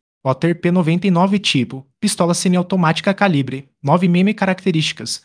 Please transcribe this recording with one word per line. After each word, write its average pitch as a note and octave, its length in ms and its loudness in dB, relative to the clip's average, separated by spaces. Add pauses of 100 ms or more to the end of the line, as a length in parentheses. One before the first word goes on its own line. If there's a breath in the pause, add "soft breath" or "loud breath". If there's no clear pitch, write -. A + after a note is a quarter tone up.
(220)
Otter E3 380 -2
P F3 100 0
noventa F3 380 2
e F#3+ 40 2
nove F#3+ 280 2
tipo, C3+ 480 -4 (120)
pistola F3+ 340 0
semiautomática F3+ 800 0
calibre C#3 560 -2 (120)
nove E3+ 280 2
mm. F#3 240 2
Características: F3+ 920 -4